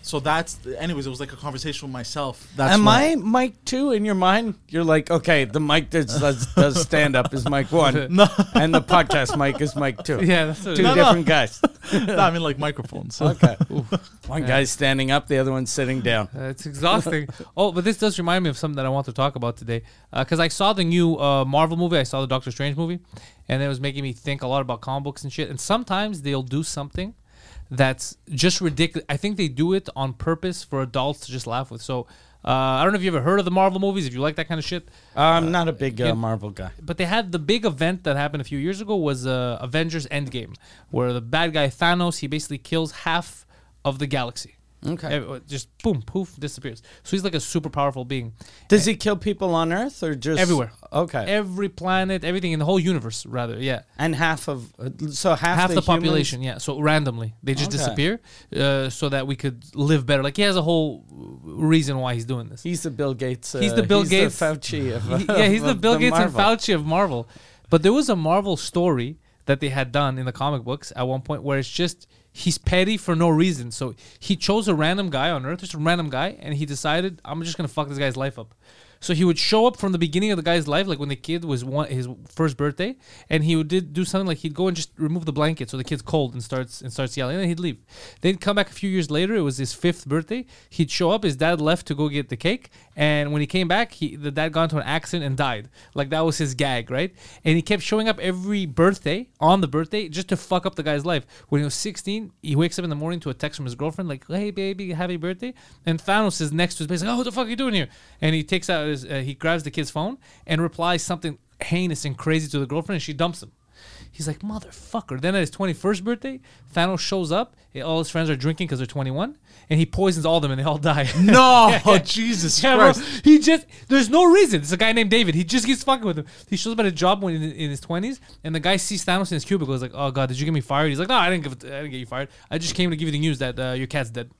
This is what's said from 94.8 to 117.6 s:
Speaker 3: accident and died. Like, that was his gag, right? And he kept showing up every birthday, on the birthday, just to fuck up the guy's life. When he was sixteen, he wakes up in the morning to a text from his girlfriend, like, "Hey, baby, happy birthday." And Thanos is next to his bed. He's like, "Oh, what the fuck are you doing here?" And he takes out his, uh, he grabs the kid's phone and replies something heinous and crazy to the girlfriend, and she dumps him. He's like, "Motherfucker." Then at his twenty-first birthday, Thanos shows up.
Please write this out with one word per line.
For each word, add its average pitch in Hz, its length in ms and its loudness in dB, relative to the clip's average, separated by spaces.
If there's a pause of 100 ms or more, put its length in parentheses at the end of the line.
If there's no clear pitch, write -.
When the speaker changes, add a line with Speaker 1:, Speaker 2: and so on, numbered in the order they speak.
Speaker 3:
accident 160 440 -4
and 135 80 -2
died. 123 320 -2 (260)
Like, 143 180 -4
that 156 100 0
was 160 160 0
his 143 160 -2
gag, 127 360 -2
right? 151 240 -2 (300)
And 160 140 4
he 170 40 2
kept 196 220 -2
showing 220 240 0
up 220 140 -2
every 185 440 -2
birthday, 170 600 0 (140)
on 175 180 6
the 175 80 0
birthday, 160 400 -2
just 165 220 -8
to 190 80 0
fuck - 280 -2
up 190 100 -4
the 160 80 -6
guy's 147 220 -2
life. 165 200 -2 (240)
When 147 100 2
he 147 60 0
was 139 80 -4
sixteen, 208 580 -8 (100)
he 147 140 -4
wakes 170 240 2
up 180 60 -4
in 170 40 -4
the 151 60 -4
morning 160 240 -6
to 156 100 -8
a 127 40 -6
text 147 240 -8
from 143 80 -8
his 120 100 -8
girlfriend, 156 320 -6
like, 135 220 -8
"Hey, 202 220 -4
baby, 190 420 -6
happy 175 240 -4
birthday." 185 360 -8 (320)
And 165 160 0
Thanos 202 380 0
is 151 140 -2
next 175 220 0
to - 80 -8
his 151 40 -6
bed. 170 60 -4
He's 170 100 -4
like, 214 100 -2
"Oh, 240 40 0
what 247 80 -2
the 233 80 -6
fuck 240 140 -4
are - 20 -8
you 233 80 -4
doing 254 160 -2
here?" 165 160 0 (320)
And 156 120 2
he 160 100 0
takes 180 260 -2
out 156 240 0
his, 131 120 -8
uh, 139 200 -6
he 139 80 -6
grabs 160 300 0
the 139 80 -6
kid's 151 180 -4
phone 202 280 -4 (280)
and 160 160 0
replies 170 400 -2
something 165 380 -6 (220)
heinous 170 440 -2
and 139 100 -4
crazy 156 320 0
to 143 120 -4
the 139 80 -2
girlfriend, 160 300 -4
and 147 40 -4
she 160 100 -10
dumps 165 300 -4
him. - 100 -20 (600)
He's 151 160 -8
like, 156 140 -6
"Motherfucker." - 800 -10
Then 170 140 0
at 196 80 2
his 156 80 -2
twenty-first 185 540 -2
birthday, 240 360 -6 (340)
Thanos 175 260 0
shows 185 320 -2
up. 202 240 -2 (280)